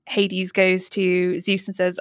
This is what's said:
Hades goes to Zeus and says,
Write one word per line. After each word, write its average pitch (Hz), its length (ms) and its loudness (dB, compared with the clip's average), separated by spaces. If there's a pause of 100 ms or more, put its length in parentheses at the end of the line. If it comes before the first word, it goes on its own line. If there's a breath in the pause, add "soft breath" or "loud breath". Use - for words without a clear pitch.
Hades 185 440 -2
goes 185 380 2
to 180 500 0
Zeus 190 280 -2
and 196 80 -10
says, 180 260 -2